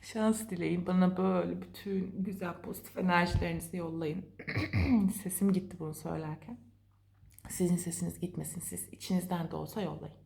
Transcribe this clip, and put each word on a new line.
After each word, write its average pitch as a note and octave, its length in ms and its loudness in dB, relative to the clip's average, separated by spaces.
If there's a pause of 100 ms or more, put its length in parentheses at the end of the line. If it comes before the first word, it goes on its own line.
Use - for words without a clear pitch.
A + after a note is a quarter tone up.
Şans A3 500 2
dileyin. F3 360 0
Bana F#3 300 6
böyle F3+ 460 2
bütün F#3+ 640 -4
güzel F3+ 300 -4
pozitif - 440 -10
enerjilerinizi F3 760 2
yollayın. E3 500 -2 (460)
<clears throat> G#3+ 500 4
Sesim G3 300 2
gitti F3+ 260 0
bunu D#3 160 -6
söylerken. D#3+ 640 -6 (880)
Sizin F3+ 280 2
sesiniz E3+ 440 -4
gitmesin. E3+ 400 -6
Siz - 320 -10
içinizden F3 580 -2
de D#3+ 60 -8
olsa D#3 260 -6
yollayın. D#3 440 -8